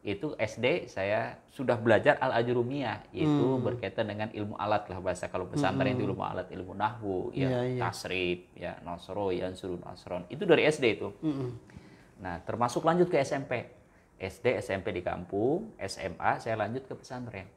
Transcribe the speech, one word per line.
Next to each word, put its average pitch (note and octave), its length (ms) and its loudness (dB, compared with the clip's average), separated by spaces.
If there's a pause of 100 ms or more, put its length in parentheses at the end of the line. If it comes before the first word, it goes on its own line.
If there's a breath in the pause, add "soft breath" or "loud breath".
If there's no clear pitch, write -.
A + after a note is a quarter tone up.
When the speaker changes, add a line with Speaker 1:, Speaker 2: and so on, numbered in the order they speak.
Speaker 1:
Itu G#2+ 360 -4
S A2 240 -2
D C3 240 2
saya G#2+ 640 -2
sudah A#2+ 320 0
belajar A2+ 400 6
Al-Ajurumiyah, B2 880 0
yaitu D3+ 320 4 (160)
Speaker 2:
Hmm. B2 80 0
Speaker 1:
berkaitan A2 400 -2
dengan G#2 240 -2
ilmu G#2 260 -6
alat G#2 300 0
lah F#2 160 -8
bahasa F2+ 320 -4
kalau F#2 160 -4
pesantren F#2+ 400 2
Speaker 2:
Hmm. B2+ 80 0
Speaker 1:
itu G#2 80 0
ilmu G2 160 -2
alat, G2 260 -4
ilmu F#2 300 -10
nahwu, G#2 560 -2
ya, C3+ 160 0
Speaker 2:
Iya, B2+ 180 2
iya. B2+ 140 -2
Speaker 1:
tasrif, F2+ 720 -2
ya, E2+ 320 -8
nasro, F#2+ 480 -4
yansuru, F2+ 480 -4
nasron. - 480 -8
Itu D#3+ 160 -4
dari D3+ 240 8
S D3+ 80 4
D A#2+ 160 4
itu. G2 160 -2 (160)
Speaker 2:
Hmm. C3+ 320 -2 (640 loud breath)
Speaker 1:
Nah, F2+ 180 -6
termasuk A#2+ 460 0
lanjut F3 240 6
ke E3+ 80 2
S C#3 160 2
M C3+ 160 -4
P. A#2+ 160 -2 (560 soft breath)
S F#2+ 240 -8
D, B2 80 6
S G2+ 160 -2
M F#2+ 160 -2
P G#2 80 -4
di F2+ 80 -2
kampung, G2+ 800 0
S G2 160 -6
M - 240 -6
A A#2+ 160 2
saya A2+ 240 -2
lanjut A2+ 240 -2
ke - 80 -12
pesantren. A#2 640 -10